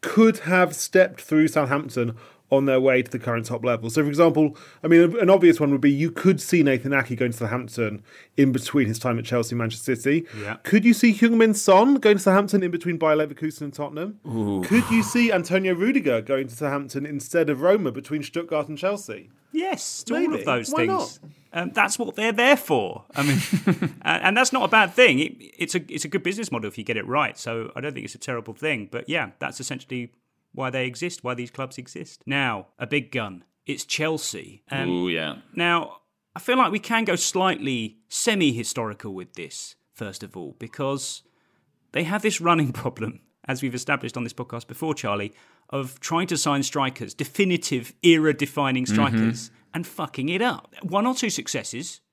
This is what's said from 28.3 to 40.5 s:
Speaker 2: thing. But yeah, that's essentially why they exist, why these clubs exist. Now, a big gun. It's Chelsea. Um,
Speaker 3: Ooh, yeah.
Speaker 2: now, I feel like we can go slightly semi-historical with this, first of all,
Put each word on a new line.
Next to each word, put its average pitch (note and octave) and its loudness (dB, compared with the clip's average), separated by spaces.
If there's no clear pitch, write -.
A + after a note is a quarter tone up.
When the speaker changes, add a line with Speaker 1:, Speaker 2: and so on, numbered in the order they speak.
Speaker 2:
thing. C3+ -4
But - -10
yeah, C#3+ -4
that's C3 -8
essentially B2+ -10
why C3 -8
they B2+ -4
exist, C#3 -8
why B2 -4
these A#2+ -10
clubs C3 -12
exist. - -16
Now, B2+ -4
a B2+ -8
big C3 -4
gun. G2+ -8
It's - -8
Chelsea. - -6
Um, C3+ -4
Speaker 3:
Ooh, F2+ -2
yeah. D#2+ -4
Speaker 2:
now, E3+ -2
I - -10
feel B3 -2
like A#3 2
we G#3 -4
can A3+ -2
go F#3+ 0
slightly C#3 -2
semi-historical A#2 -2
with F2+ -12
this, - -14
first G2+ -12
of G2+ -16
all, D#2+ -12